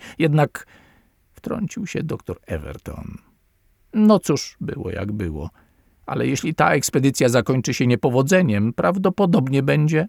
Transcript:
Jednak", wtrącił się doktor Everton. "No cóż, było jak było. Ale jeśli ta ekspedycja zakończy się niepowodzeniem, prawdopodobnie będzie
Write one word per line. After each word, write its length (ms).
Jednak", 480
wtrącił 540
się 160
doktor 440
Everton. 720
"No 240
cóż, 420
było 300
jak 220
było. 380
Ale 200
jeśli 280
ta 160
ekspedycja 580
zakończy 460
się 120
niepowodzeniem, 840
prawdopodobnie 920
będzie 460